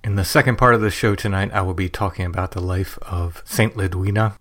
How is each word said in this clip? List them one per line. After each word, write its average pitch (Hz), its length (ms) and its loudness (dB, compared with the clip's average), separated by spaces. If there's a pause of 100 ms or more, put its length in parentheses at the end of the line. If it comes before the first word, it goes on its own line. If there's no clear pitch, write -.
In 104 140 -2
the 98 80 2
second 127 320 2
part 123 180 6
of 110 60 4
the 107 100 2
show 104 240 0
tonight, 98 380 -2
I 101 80 0
will 92 120 0
be 90 160 0
talking 95 380 -4
about 92 240 -4
the 92 100 -6
life 92 420 -4
of 85 420 -6
Saint 110 320 0
Lidwina. 98 640 0